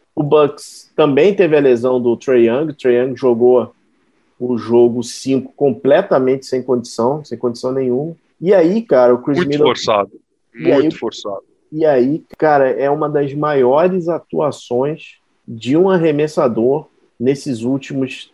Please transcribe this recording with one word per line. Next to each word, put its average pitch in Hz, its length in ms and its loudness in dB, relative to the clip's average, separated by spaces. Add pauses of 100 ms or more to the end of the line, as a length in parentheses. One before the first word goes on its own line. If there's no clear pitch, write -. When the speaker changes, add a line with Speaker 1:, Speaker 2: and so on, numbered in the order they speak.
(140)
Speaker 1:
O 156 80 -4
Bucks 147 720 -2
também 151 400 2
teve 170 220 2
a 143 60 4
lesão 127 400 2
do 117 160 0
Trae 120 300 2
Young. 143 240 -2
O - 20 -10
Trae 123 240 0
Young 127 180 -2
jogou 120 580 2 (680)
o 123 180 -4
jogo 117 460 2
cinco 131 520 -6
completamente 139 880 0
sem 131 160 -4
condição, 127 600 -4
sem 113 140 -14
condição 123 340 -6
nenhuma. 135 420 -4 (280)
E 185 120 2
aí, 190 280 2
cara, 123 320 4
o 123 60 0
Chris 143 180 -2
Speaker 2:
Muito 170 120 0
Speaker 1:
Middleton 147 200 2
Speaker 2:
forçado. 107 420 -2 (420)
Speaker 1:
E 160 180 -2
aí 139 100 4
Speaker 2:
Muito 160 180 -2
forçado. 104 440 -10 (280)
Speaker 1:
E 160 140 -2
aí, 139 380 0 (140)
cara, 143 320 2
é 135 200 -2
uma 151 200 -2
das 143 240 -2
maiores 151 760 0
atuações 151 1080 -6 (320)
de 120 300 -4
um 190 120 4
arremessador 151 1000 0 (320)
nesses 127 420 -4
últimos 135 720 -6